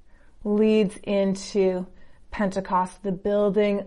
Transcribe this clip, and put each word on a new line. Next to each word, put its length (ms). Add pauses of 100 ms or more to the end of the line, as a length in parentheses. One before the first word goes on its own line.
(440)
leads 600
into 840 (440)
Pentecost, 720
the 80
building 760